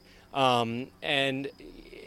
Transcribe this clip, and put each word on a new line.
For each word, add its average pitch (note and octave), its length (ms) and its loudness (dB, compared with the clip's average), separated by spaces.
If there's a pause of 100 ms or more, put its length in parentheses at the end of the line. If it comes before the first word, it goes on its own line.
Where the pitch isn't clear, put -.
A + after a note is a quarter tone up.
(340)
Um, B2 540 2 (140)
and C#3 480 0 (580)